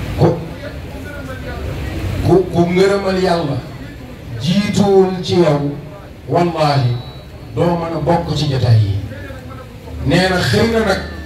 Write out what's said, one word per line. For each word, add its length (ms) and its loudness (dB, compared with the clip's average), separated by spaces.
ku, 80 6
ku, 260 6
ku 160 4
ngërëmal 540 4
Yàlla 340 0
jiituwul 840 4
ci 120 -2
yow, 360 4
wallahi 680 2
doo 220 2
mën 180 -4
a 80 -4
bokk 320 0
ci 140 0
jotaay 280 4
yi. 180 4
Nee 240 4
na 80 2
xëy 340 2
na 80 2
nag 220 0